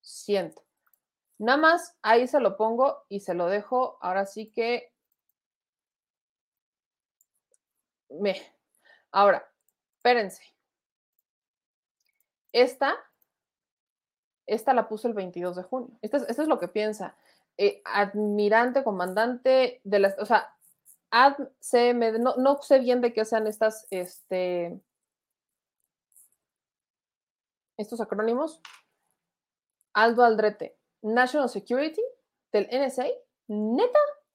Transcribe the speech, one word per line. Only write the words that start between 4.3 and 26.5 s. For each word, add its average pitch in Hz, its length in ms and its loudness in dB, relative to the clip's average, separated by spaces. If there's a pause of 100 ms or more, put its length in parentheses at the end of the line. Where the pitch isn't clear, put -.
que 233 420 -4 (3250)
me. 185 320 -4 (720)
Ahora, 196 360 4 (500)
espérense. 233 460 0 (2000)
Esta, 262 440 2 (1500)
esta 220 260 -2
la 240 160 0
puso 220 200 -6
el 226 60 -4
veintidós 180 420 -6
de 180 80 -10
junio. 254 360 -10
Esto - 160 -6
es, 269 120 0
esto 269 140 -4
es 311 60 -2
lo 285 100 2
que 180 100 -6
piensa. 214 480 -6 (420)
Eh, 202 260 0
admirante, 208 1000 0
comandante 240 1000 0
de 202 140 0
las, 196 200 2
o 208 60 -6
sea, - 320 0 (540)
ad-, 277 480 4
C 240 320 2
M 233 220 0
D, 226 80 -2
no, 247 160 0
no 277 260 2
sé 269 160 6
bien 247 240 2
de 233 100 0
qué 214 120 -2
sean 220 220 -2
estas, 220 440 -2
este, 180 880 -6 (3000)